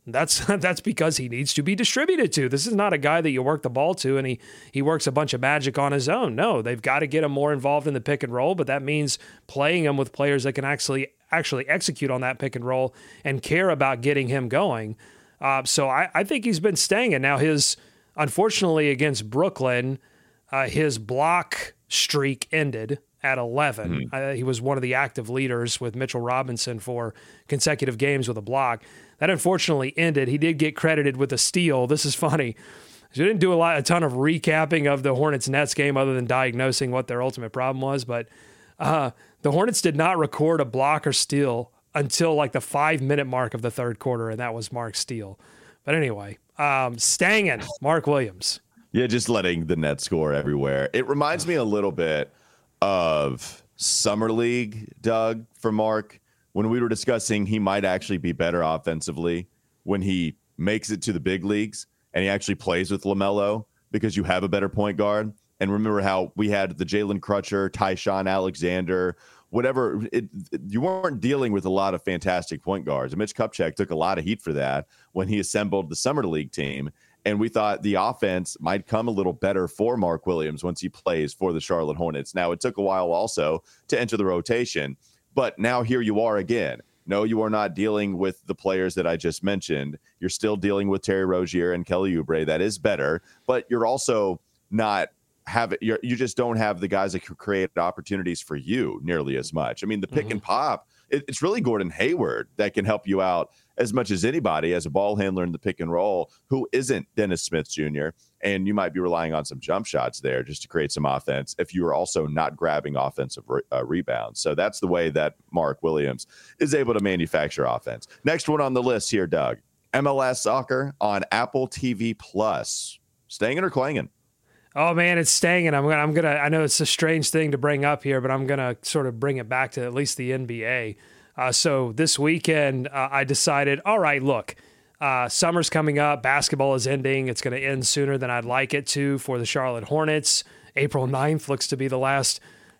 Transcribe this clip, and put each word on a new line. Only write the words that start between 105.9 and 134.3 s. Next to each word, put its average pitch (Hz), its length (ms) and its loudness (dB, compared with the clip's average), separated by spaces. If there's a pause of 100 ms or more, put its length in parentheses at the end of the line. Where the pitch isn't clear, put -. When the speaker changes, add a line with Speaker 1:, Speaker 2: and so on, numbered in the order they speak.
Speaker 2:
roll 92 380 0 (160)
who 131 260 -2
isn't 123 420 0
Dennis 95 280 0
Smith 78 280 -2
Junior. 76 440 -4 (260)
And 98 260 0
you 104 60 0
might 92 220 0
be 90 60 -2
relying 82 340 0
on 76 100 -2
some 67 160 -12
jump 95 240 -2
shots 62 360 -4
there 65 220 -2
just 73 200 -10
to - 60 -18
create 76 240 -2
some 73 120 -4
offense 67 540 -2
if 90 160 -6
you 90 120 0
are 78 80 0
also 80 320 -2
not 73 300 -2
grabbing 73 400 -2
offensive 67 500 -4
re-, 65 240 -2
uh, 64 140 -2
rebounds. 60 560 -4
So 76 140 -2
that's 98 260 -2
the 95 60 -2
way 87 240 2
that 76 240 0 (160)
Mark 78 320 -2
Williams 73 440 0 (320)
is 151 160 0
able 123 200 2
to 104 60 2
manufacture 80 680 0
offense. 58 400 -6 (160)
Next 151 260 -2
one 151 140 2
on 135 100 0
the 123 100 0
list 120 280 0
here, 95 160 2
Doug. 71 320 0 (340)
M 139 140 2
L 135 160 2
S 127 200 0
soccer 131 600 -2
on 101 200 0 (100)
Apple 123 340 0
T 127 260 -4
V 110 220 -2
Plus. - 840 -4 (300)
Staying 127 300 -2
or 185 100 0
clanging? 131 400 -2 (680)
Speaker 1:
Oh 165 160 2
man, 175 260 4
it's 160 120 2
staying, 175 380 4
and 147 80 2
I'm 139 80 2
gonna, 151 180 2
I'm 151 100 2
gonna, 160 180 2
I 147 180 0
know 156 160 2
it's 147 160 2
a 147 60 0
strange 160 440 2
thing 160 220 2
to 135 60 0
bring 143 260 0
up 147 180 0
here, 135 180 0
but 131 120 0
I'm 135 120 0
gonna 131 380 -2
sort 143 240 -2
of 117 140 -4
bring 139 160 0
it 117 120 -8
back 127 240 0
to 123 120 -6
at 120 100 -6
least 143 220 -2
the 127 160 -4
N 131 140 -4
B 117 180 -6
A. 117 320 -4 (400)
Uh, 127 160 0
so 135 400 2
this 151 260 2
weekend, 147 720 2
uh, 135 220 -4
I 139 120 2
decided, 139 640 2
all 208 160 4
right, 147 200 2
look, 131 360 -2 (440)